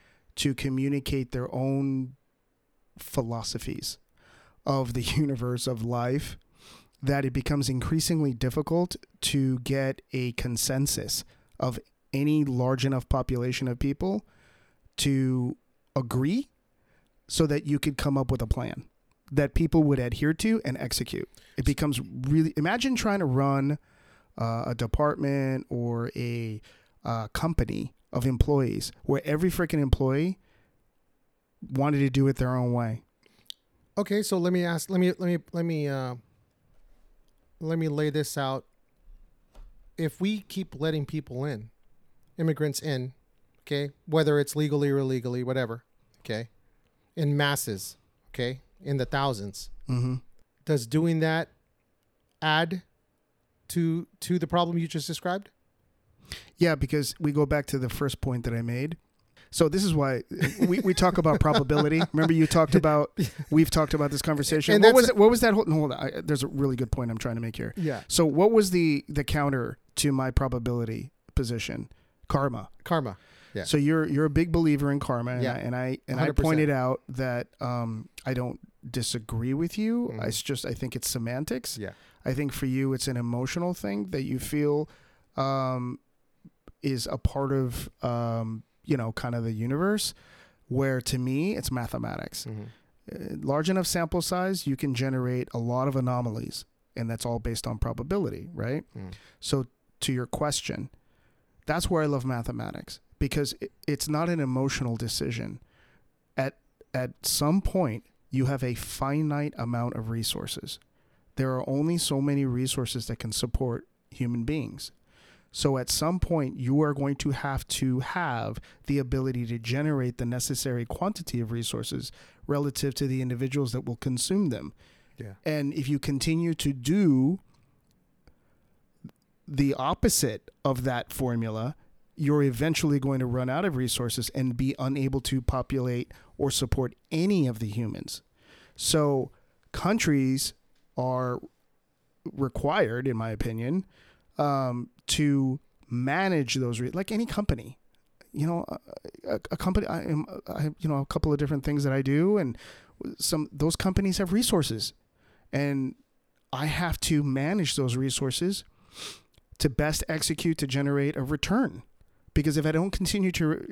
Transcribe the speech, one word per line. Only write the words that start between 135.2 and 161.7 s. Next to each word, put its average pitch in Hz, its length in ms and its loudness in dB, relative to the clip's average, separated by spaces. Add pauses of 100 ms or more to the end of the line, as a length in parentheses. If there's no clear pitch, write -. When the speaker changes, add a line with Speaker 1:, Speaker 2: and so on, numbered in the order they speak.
Speaker 1:
to 135 200 -2
populate 123 720 -2 (260)
or 139 120 0
support 127 440 -2 (160)
any 170 360 2
of 113 140 -4
the 113 80 -4
humans. 104 540 -6 (520)
So 143 560 2 (420)
countries 139 800 2 (420)
are 127 440 -2 (920)
required, 135 760 0
in 120 100 0
my 113 140 -4
opinion, 117 540 -2 (540)
um, 135 520 -2 (180)
to 139 520 2 (280)
manage 143 680 0
those, 120 240 -2
re-, 123 100 -4
like 196 220 -6
any 226 140 -2
company, 170 520 -4 (540)
you 147 140 -2
know, 170 220 -2
a, - 100 -10 (500)
a, - 60 -2 (180)
a 185 40 -2
company, 190 300 0
I - 160 -4
am, 151 240 -2 (220)
I - 140 -6
have, 147 160 -4
you 160 100 -2
know, 147 100 0
a 139 80 -2
couple - 260 0
of 143 60 2
different 143 260 -2
things 147 200 0
that 139 80 2
I 135 100 0
do, 156 360 2
and 131 200 -4 (600)
some, 156 340 -2
those 156 240 0
companies 190 420 0
have 185 140 -2
resources, 175 600 2 (600)
and 139 420 0 (580)
I 135 140 -2
have 156 360 -2
to 151 200 4
manage 143 540 0
those 127 200 0
resources 135 680 -2 (960)
to 147 120 2
best 151 380 0
execute 160 500 0
to 147 80 -2
generate 143 500 0
a 139 60 -2
return. 170 600 0 (520)